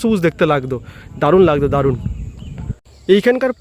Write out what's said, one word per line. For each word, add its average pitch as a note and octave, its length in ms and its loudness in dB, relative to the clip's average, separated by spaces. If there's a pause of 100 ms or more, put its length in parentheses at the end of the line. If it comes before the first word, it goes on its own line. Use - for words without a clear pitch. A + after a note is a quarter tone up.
সবুজ A3 260 0
দেখতে E3 260 -2
লাগতো, C3 240 -4 (460)
দারুণ F3 280 4
লাগতো, C#3+ 260 2
দারুণ। C3+ 200 0 (1200)
এইখানকার B3 460 2